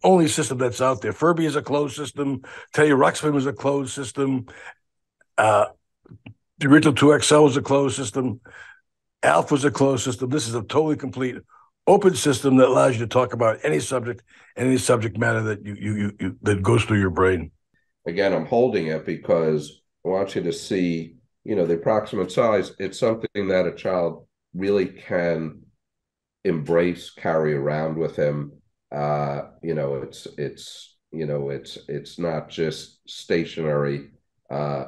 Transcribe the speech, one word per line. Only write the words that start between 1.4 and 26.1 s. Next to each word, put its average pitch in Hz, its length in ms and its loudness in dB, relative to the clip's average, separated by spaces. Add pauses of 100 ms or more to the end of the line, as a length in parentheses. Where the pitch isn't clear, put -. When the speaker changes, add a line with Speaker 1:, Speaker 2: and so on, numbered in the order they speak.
Speaker 1:
is 143 100 -2
a 139 60 -2
closed 143 340 -4
system. 139 460 -6 (300)
Teddy 151 180 4
Ruxpin 151 420 2
was 135 140 0
a 139 60 -2
closed 139 400 -4
system. 135 540 -4 (880)
Uh, 104 300 4 (920)
the 143 100 0
original 151 260 8
two 143 200 6
X - 180 2
L 151 120 8
was 135 120 4
a 139 60 -2
closed 139 340 0
system. 127 440 -4 (800)
Alf 151 280 2
was 139 140 2
a 143 60 2
closed 135 340 0
system. 123 260 -4
This 139 160 -2
is 113 80 -6
a 117 80 -4
totally 151 340 0
complete 127 400 -6 (500)
open 190 280 6
system 131 440 2
that 127 100 10
allows 127 240 4
you 117 80 -4
to 120 80 -4
talk 123 240 0
about 113 320 0
any 151 160 0
subject, 120 420 -6 (340)
any 131 200 2
subject 113 420 0
matter 113 240 0
that 104 220 -4
you, 104 100 -10
you, 107 220 -6
you, 101 240 -4
you, 95 220 -6
that 101 200 0
goes 113 220 4
through 107 160 2
your 95 100 2
brain. 87 400 0 (560)
Speaker 2:
Again, 95 280 0
I'm - 100 -2
holding 113 440 0
it 78 180 -6
because 78 720 0 (240)
I 85 60 -4
want 95 240 -2
you 92 80 -2
to 87 100 -2
see, 85 640 -2 (280)
you 107 140 -4
know, 87 80 2
the 85 100 0
approximate 107 560 -2
size. 107 480 0
It's 98 200 -8
something 113 500 -2
that 92 180 2
a 82 80 -6
child 87 520 -4 (280)
really 98 320 0
can 85 760 -4 (800)